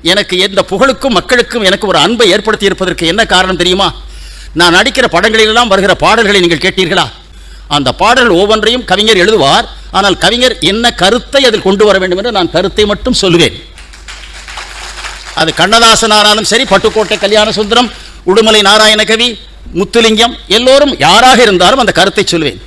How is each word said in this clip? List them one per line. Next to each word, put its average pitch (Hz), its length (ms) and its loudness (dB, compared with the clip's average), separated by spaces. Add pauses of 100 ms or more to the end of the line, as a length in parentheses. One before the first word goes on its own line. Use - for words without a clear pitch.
(100)
எனக்கு 202 240 -2 (100)
எந்த 196 240 -2
புகழுக்கும் 254 480 0
மக்களுக்கும் 240 500 -2
எனக்கு 196 240 -2
ஒரு 175 140 2
அன்பை 226 200 0 (100)
ஏற்படுத்தி 208 340 -2
இருப்பதற்கு 180 420 -4
என்ன 208 100 -2 (120)
காரணம் 185 260 0
தெரியுமா? 180 260 0 (720)
நான் 165 180 2
நடிக்கிற 247 360 0
படங்களிலெல்லாம் 220 580 2
வருகிற 196 300 2
பாடல்களை 202 440 2
நீங்கள் 165 180 0
கேட்டீர்களா? 180 420 -2 (720)
அந்த 139 140 0 (120)
பாடல்கள் 226 400 2
ஒவ்வொன்றையும் 220 480 0
கவிஞர் 208 340 2
எழுதுவார், 196 440 2 (300)
ஆனால் 190 260 0
கவிஞர் 240 320 0 (160)
என்ன 233 200 -2 (100)
கருத்தை 226 480 0
அதில் 208 180 -2
கொண்டு 202 220 2
வர 190 140 2
வேண்டும் 185 180 -2
என்று 226 160 -4
நான் 170 180 -2
கருத்தை 196 360 0
மட்டும் 226 300 -2
சொல்லுவேன். 170 340 2 (1900)
அது 165 180 -2
கண்ணதாசன் 220 580 2
ஆனாலும் 208 320 0
சரி, 233 220 0
பட்டுக்கோட்டை 214 520 0
கல்யாண 214 340 2
சுந்தரம், 226 300 0 (420)
உடுமலை 214 380 4
நாராயணகவி, 214 600 2 (500)
முத்துலிங்கம், 220 560 0 (220)
எல்லோரும் 262 360 2 (120)
யாராக 233 420 4
இருந்தாலும் 208 360 2
அந்த 196 160 0
கருத்தை 190 340 0
சொல்லுவேன். 151 340 -4